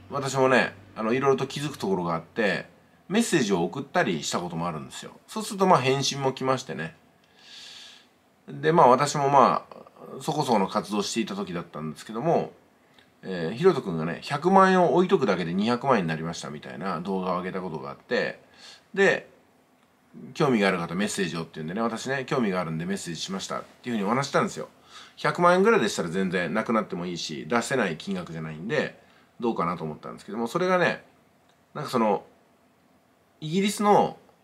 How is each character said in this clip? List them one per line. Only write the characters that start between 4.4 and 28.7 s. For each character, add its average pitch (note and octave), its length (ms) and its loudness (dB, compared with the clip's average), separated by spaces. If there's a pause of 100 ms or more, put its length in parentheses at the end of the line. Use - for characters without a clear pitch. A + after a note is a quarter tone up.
と E2+ 60 -8
も E2 120 -4
あ E2+ 40 -4
る D#2 80 -8
ん C2+ 80 -14
で C2 60 -18
す - 100 -16
よ。 - 80 -16 (160)
そ - 140 -8
う - 20 -4
す G#3 100 -8
る F#3+ 60 -4
と、 F#3+ 80 4
ま F3+ 80 8
あ、 C3+ 60 6
返 C3+ 220 2
信 C#3 180 -2
も C3+ 100 0
来 C3 140 -6
ま C3 120 2
し B2 60 -8
て - 100 -10
ね。 E2 220 -8 (1500)
で、 D3 240 -2
ま E3 120 8
あ、 C3 40 10
私 C#3 300 4
も、 C#3 120 2
ま B2+ 400 6
あ、 - 520 -16
そ D#3+ 100 -4
こ D3 120 0
そ B2+ 100 2
こ G#2+ 60 4
の F#2+ 80 2
活 G2 260 -4
動 G#2 100 0
し - 100 -6
て A2+ 60 -2
い A2 60 0
た G2+ 100 -8
時 F#2 180 -6
だ F2 80 -6
っ - 40 -8
た D#2 160 -12
ん D#2 100 -6
で D2 60 -12
す - 80 -16
け A2 80 -14
ど A2+ 80 -6
も、 C#3+ 320 0 (720)
え E2+ 280 -4
ー、 A2+ 60 -8
ひ C#3+ 60 -4
ろ F#3 100 6
と C#3 80 -4
く G2+ 80 -6
ん E2 80 -4
が D#3 80 -4
ね、 - 180 -6
「百 C#3+ 280 -2
万 F#3+ 200 8
円 F#3 120 6
を C#3+ 120 4
置 F3+ 100 6
い - 20 -2
と G3 100 4
く C#3 80 2
だ - 100 4
け F3 80 -2
で E2+ 100 -4
二 G#2 140 0
百 F3+ 200 0
万 B2+ 100 6
円 G2 60 2
に E2 40 -2
な D#2+ 80 -2
り D#2 60 -6
ま E2 120 -6
し - 60 -12
た」 C#2+ 120 -10
み D2 100 -12
た - 100 -14
い B1+ 80 -14
な F2+ 220 -4
動 F#2+ 180 -2
画 F#2 140 -2
を F2 60 0
上 F2+ 60 -6
げ F2+ 60 -6
た F2+ 100 -6
こ F#2 100 -6
と D#2 80 -8
が C2+ 100 -12
あ C#2 60 -12
っ - 20 -20
て、 G2+ 420 -4 (540)
で、 F#3 340 2 (1080)
「興 D3+ 140 2
味 A#2+ 100 4
が G2 80 4
あ F#2 40 2
る F2+ 60 0
方 E2+ 160 -6
メ G2 120 -2
ッ - 20 -2
セ G2+ 160 -4
ー F2 40 -4
ジ D#2 80 -8
を」 E2+ 80 -6
っ - 20 -14
て - 120 -16
い D#2+ 40 -10
う D2+ 40 -8
ん - 20 -8
で E2+ 60 -8
ね、 A2 80 -4
私 A2+ 260 -4
ね、 C3+ 220 -4
「興 C#3 120 0
味 G#2 100 0
が F#2 100 -2
あ - 20 -2
る D#2+ 80 -6
ん D#2+ 60 -4
で E2 80 -4
メ F#2+ 80 -4
ッ F#2+ 40 -4
セ F2 140 -8
ー D#2+ 40 -8
ジ D#2 40 -10
し - 120 -8
ま F#2+ 80 -6
し - 80 -10
た」 C#2 120 -6
っ - 40 -12 (180)
て - 80 -10
い A#2+ 40 -4
う - 20 -2
ふ G#2+ 40 -2
う - 20 -2
に F#2+ 40 -2
お G2 40 -2
話 C3+ 180 0
し - 40 -12
た E3 100 2
ん A#2 40 0
で F#2+ 60 -4
す - 60 -12
よ。 - 120 -10 (460)
百 D3+ 260 -2
万 F3 140 8
円 F#3 80 6
ぐ A3+ 80 6
ら A3 60 6
い D#3 40 2
で G#2 80 0
し - 60 -6
た - 80 -2
ら E2 60 -6
全 F#2 200 -2
然 F2 240 -2
な A2 100 -2
く A#2 100 -2
な G#2+ 100 2
っ - 20 -10
て - 100 -10
も F2 120 -6
い F2+ 60 -6
い E2+ 40 -8
し、 D2 300 -8
出 A#2 160 0
せ C#3 120 -4
な G#2+ 140 0
い D#2+ 80 -6
金 G2+ 160 -8
額 F2 200 -10
じ - 40 -8
ゃ D#3+ 60 -8
な D#2+ 80 -10
い - 40 -12
ん E2 120 -12
で、 C3 340 -4 (380)